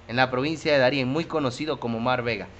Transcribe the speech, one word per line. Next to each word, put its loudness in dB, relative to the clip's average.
en -6
la 4
provincia 0
de 6
Darién, 4
muy 0
conocido -2
como -2
Omar 0
Vega. -2